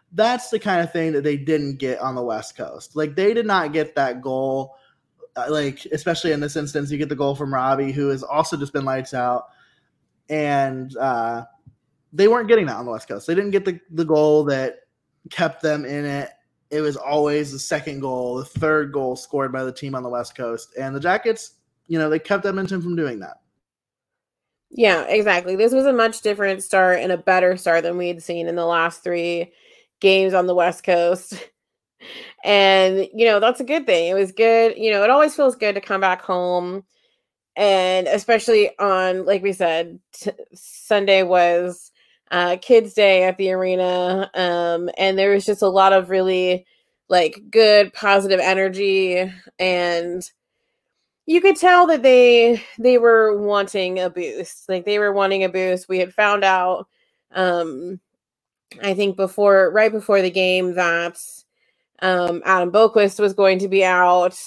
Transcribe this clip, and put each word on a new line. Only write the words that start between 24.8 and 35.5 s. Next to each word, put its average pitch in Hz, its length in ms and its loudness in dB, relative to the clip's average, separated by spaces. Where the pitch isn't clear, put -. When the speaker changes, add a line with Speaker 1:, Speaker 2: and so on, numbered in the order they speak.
Speaker 2:
exactly. 190 540 0
This 226 160 2
was 262 120 2
a 277 80 4
much 226 300 -8
different 196 400 -4
start 185 380 2
and 180 120 -4
a 175 60 -4
better 185 400 0
start 170 240 0
than 175 160 -6
we 180 100 -4
had 175 140 -10
seen 170 260 -8
in 170 80 -6
the 170 80 -4
last 170 400 -2
three 175 480 -6
games 190 320 4
on 180 140 2
the 180 80 0
West 175 300 -2
Coast. 175 500 0
<laughs> - 180 -18
And, 190 720 4
you 220 100 2
know, 208 160 4
that's 240 180 2
a 269 60 -6
good 277 220 -2
thing. 170 220 2
It 185 60 -2
was 196 160 0
good. 226 460 4
You 220 160 -2
know, 202 100 0
it 220 80 4
always 294 240 4
feels 269 220 0